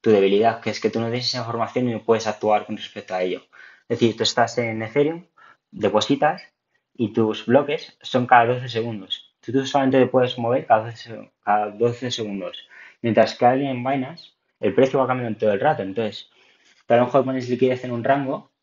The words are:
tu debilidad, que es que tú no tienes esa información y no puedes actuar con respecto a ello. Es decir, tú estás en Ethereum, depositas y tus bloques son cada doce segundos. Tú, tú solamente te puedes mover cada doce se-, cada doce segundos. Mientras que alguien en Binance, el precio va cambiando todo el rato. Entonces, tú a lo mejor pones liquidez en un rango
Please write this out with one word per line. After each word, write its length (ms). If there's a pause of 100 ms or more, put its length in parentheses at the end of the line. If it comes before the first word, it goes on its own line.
tu 100
debilidad, 500
que 100
es 100
que 80
tú 120
no 60
tienes 200
esa 120
información 500
y 40
no 100
puedes 240
actuar 380
con 120
respecto 380
a 80
ello. 200 (460)
Es 100
decir, 180
tú 60
estás 360
en 240
Ethereum, 440 (460)
depositas 720 (520)
y 180
tus 320
bloques 580
son 240
cada 200
doce 220
segundos. 720
Tú, 120
tú 140
solamente 320
te 80
puedes 320
mover 260
cada 220
doce 100
se-, 360 (100)
cada 280
doce 420
segundos. 440 (460)
Mientras 320
que 120
alguien 240
en 140
Binance, 460 (300)
el 140
precio 260
va 80
cambiando 300
todo 140
el 80
rato. 220
Entonces, 480 (560)
tú 80
a 40
lo 80
mejor 180
pones 240
liquidez 360
en 60
un 140
rango 480 (100)